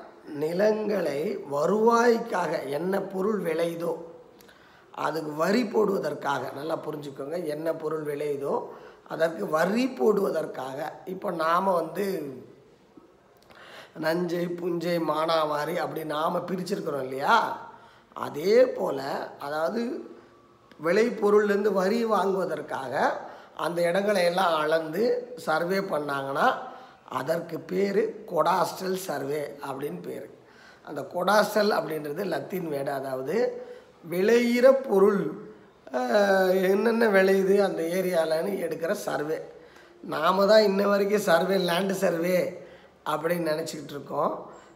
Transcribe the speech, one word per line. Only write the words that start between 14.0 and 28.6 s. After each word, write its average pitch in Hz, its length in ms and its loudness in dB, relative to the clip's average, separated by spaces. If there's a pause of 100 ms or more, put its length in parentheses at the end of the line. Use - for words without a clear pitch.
புஞ்சை, 170 520 -2
மானாவாரி 156 800 0
அப்படி 156 280 -4
நாம 160 340 -2
பிரிச்சிருக்கிறோம் 170 640 -4
இல்லையா? 143 580 0 (520)
அதே 175 540 4
போல, 160 720 -4
அதாவது, 180 720 -4 (720)
விளைபொருள்லேருந்து 208 880 4
வரி 196 320 2
வாங்குவதற்காக 180 1160 -2 (360)
அந்த 170 260 -2
இடங்களை 190 420 2
எல்லாம் 175 300 2
அளந்து 160 840 0
சர்வே 170 420 -2
பண்ணாங்கன்னா, 147 760 -2 (540)
அதற்கு 156 520 -4
பேரு 190 720 -2
கொடாஸ்ட்ரல் 170 600 0